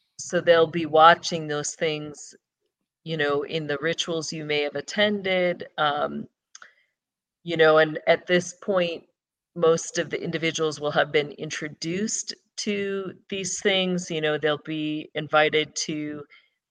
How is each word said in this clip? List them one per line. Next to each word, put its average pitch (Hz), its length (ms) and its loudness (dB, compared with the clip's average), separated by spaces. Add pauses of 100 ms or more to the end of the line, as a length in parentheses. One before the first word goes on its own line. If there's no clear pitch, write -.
(180)
so - 220 -2
they'll 165 280 6
be 160 180 -2
watching 160 640 6
those 147 280 -4
things, 151 600 -6 (680)
you 160 140 -6
know, 143 260 0
in 156 240 -4
the 143 140 -2
rituals 160 500 -4
you 156 140 -8
may 147 160 0
have 147 140 -4
attended, 185 920 0 (100)
um, 147 500 -2 (1160)
you 170 140 -4
know, 156 220 6
and 156 280 2
at 165 200 2
this 180 260 0
point, 175 500 -2 (520)
most 165 420 2
of 151 120 -4
the - 120 -6
individuals 156 580 -2
will 147 120 -2
have 147 200 2
been 147 200 2
introduced - 1000 -6 (240)
to 196 560 -4 (160)
these 190 320 -6
things. 185 480 2
You 160 120 -4
know, 151 160 0
they'll 151 200 0
be 151 580 -6
invited 151 600 2
to, 151 480 -6 (480)